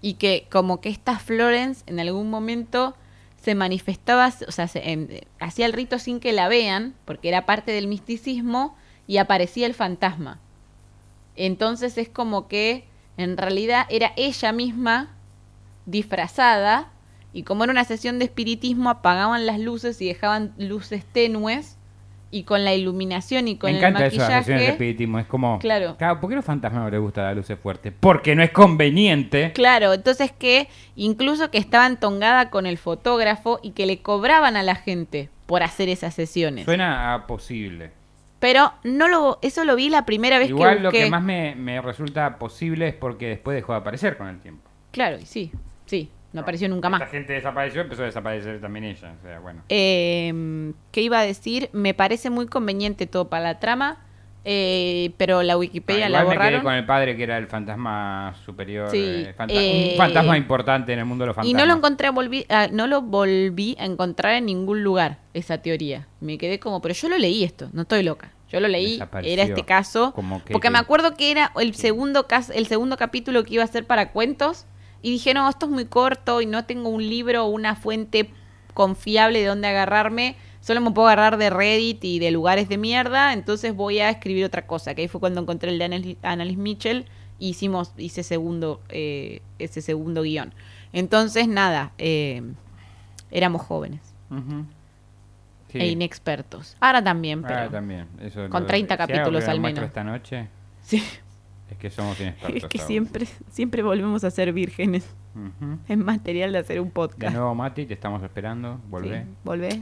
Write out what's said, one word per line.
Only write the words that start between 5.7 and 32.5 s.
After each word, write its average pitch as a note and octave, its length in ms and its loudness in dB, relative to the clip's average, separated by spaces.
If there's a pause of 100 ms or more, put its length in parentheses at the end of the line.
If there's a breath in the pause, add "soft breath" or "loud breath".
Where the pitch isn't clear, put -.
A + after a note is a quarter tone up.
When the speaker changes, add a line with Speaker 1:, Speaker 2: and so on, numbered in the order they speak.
Speaker 1:
rito B3+ 260 -4
sin A#3+ 200 -6
que A#3 140 0
la F#3 160 4
vean, A3 440 2 (120)
porque D#3 240 -6
era F3+ 160 2
parte G#3+ 260 0
del G#3 160 -2
misticismo, A#3+ 880 -4 (320 loud breath)
y G3 100 2
aparecía G3 480 2
el A#3+ 80 -2
fantasma. F3+ 640 -4 (960)
Entonces A3+ 600 -2
es A3+ 120 -4
como G#3+ 380 -4
que A3 380 -2 (320 loud breath)
en F3+ 200 -2
realidad G3+ 520 0
era A3 260 0
ella B3 380 -2
misma A#3 560 -2 (760)
disfrazada, G#3 1040 2 (440 loud breath)
y F3 100 -10
como G3+ 200 -2
era B3 80 2
una B3 120 2
sesión A#3+ 360 -4
de A#3+ 60 2
espiritismo, A#3+ 640 -2
apagaban A3 560 2
las G#3+ 140 -2
luces A#3 420 -6
y F#3 60 -4
dejaban G#3 500 -2
luces G3+ 480 -8
tenues, A3+ 720 -2 (540)
y G3+ 120 -8
con G3+ 200 2
la G3 100 4
iluminación F#3+ 720 -2
y G#3 100 -4
con D3 140 -2
Speaker 2:
Me D#3+ 60 2
Speaker 1:
el F#3 60 2
Speaker 2:
encanta F#3+ 240 6
eso, - 100 0
las C3 80 4
sesiones B3 220 4
de - 60 2
Speaker 1:
maquillaje B3+ 180 4
Speaker 2:
espiritismo. A#2 480 0
Es A2 80 -4
como, A#2+ 320 0
Speaker 1:
Claro. G3+ 380 0
Speaker 2:
claro, E3+ 220 2
¿por F#3 120 -4
qué - 20 -2
a C#4 40 -2
los C#4 80 -2
fantasmas A#2+ 380 -2
no G#2+ 60 0
les G#2 100 0
gusta G#2 220 -2
las G2 140 0
luces G2+ 240 -6
fuertes? G2 400 -6
Porque D#3 360 6
no D#3+ 60 6
es E3 80 6
conveniente. D#3+ 1040 6
Speaker 1:
Claro, A#3+ 400 6
entonces C4 380 2
que C4 360 2 (280 loud breath)
incluso C4+ 560 0
que G#3+ 80 2
estaban B3 400 4
tongada A3 500 4
con F#3+ 160 0